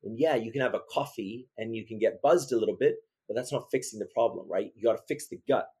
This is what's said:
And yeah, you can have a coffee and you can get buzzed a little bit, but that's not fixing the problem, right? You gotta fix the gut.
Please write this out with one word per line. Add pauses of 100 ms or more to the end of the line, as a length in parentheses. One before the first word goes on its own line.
And
yeah,
you
can
have
a (100)
coffee (100)
and
you
can
get
buzzed
a
little
bit, (320)
but
that's
not
fixing
the
problem,
right?
You
gotta
fix
the
gut. (120)